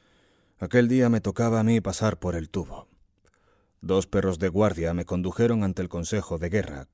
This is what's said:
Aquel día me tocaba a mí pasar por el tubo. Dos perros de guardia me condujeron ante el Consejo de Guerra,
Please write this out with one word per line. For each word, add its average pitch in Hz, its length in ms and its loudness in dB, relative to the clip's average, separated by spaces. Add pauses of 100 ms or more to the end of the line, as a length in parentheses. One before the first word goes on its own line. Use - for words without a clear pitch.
(580)
Aquel 120 300 2
día 123 200 4
me 117 120 4
tocaba 113 400 0
a - 20 2
mí 113 180 4
pasar 98 380 -2
por 87 160 -4
el 80 160 -6
tubo. - 380 -8 (920)
Dos 92 260 0
perros 95 320 0
de 92 100 0
guardia 85 440 0
me 85 140 -4
condujeron 107 560 0
ante 95 180 -2
el 90 80 -4
Consejo 87 480 -4
de 85 140 -4
Guerra, 78 440 -4